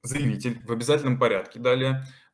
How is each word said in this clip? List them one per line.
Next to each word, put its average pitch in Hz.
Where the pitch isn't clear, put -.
заявитель 120
в 117
обязательном 131
порядке 107
далее, 131